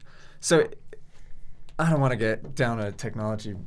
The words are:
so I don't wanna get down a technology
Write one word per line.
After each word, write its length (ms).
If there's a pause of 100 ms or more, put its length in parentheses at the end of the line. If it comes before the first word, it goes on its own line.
(400)
so 260 (1120)
I 120
don't 100
wanna 160
get 400
down 240
a 120
technology 640 (120)